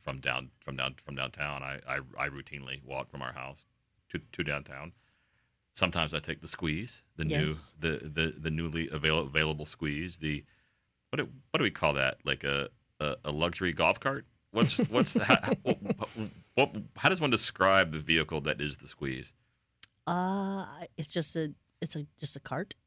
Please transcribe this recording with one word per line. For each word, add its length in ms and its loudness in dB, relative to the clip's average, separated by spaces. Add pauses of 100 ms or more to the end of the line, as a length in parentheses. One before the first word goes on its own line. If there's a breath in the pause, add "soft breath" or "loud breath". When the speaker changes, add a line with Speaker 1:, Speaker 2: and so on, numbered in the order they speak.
Speaker 1:
from 200 -8
down-, 300 -4 (140)
from 120 -8
down-, 180 -4 (100)
from 120 -10
downtown. 480 -6
I, 240 -8
I, 100 -2 (180)
I 120 -2
routinely 560 -10
walk 260 -6
from 100 -10
our 120 -6
house 340 -12 (440)
to, 100 -4 (140)
to 100 -4
downtown. 480 -6 (840)
Sometimes 400 0
I 60 -2
take 220 -6
the 60 -10
squeeze, 540 -4 (140)
the 80 -4
new, 240 2
Speaker 2:
Yes. 320 -6
Speaker 1:
the, 240 0
the, 340 -2
the 140 -4
newly 360 -2
avail-, 380 2
available 400 0
squeeze. 520 -4
The, 260 -2 (680)
what 60 -4
do, 120 -2 (220)
what 80 2
do 60 2
we 80 2
call 220 4
that? 300 2
Like 200 -2
a, 240 0 (320)
a, 240 0
a 80 -2
luxury 400 0
golf 260 4
cart? 280 -2 (240)
What's, 260 4 (140)
what's 240 4
the, 100 4
how, 340 4
<laughs> 40 -20
what, 460 0 (480)
what, 140 6 (280)
how 100 6
does 140 2
one 80 4
describe 640 6
the 60 -2
vehicle 440 2
that 180 0
is 160 -4
the 100 -18
squeeze? 460 -6 (760)
Speaker 2:
Uh, 600 -2 (320)
it's 120 -6
just 260 -2
a, 180 -2 (260)
it's 160 -4
a, 80 -4 (160)
just 160 -6
a 40 -12
cart. 340 -6 (120)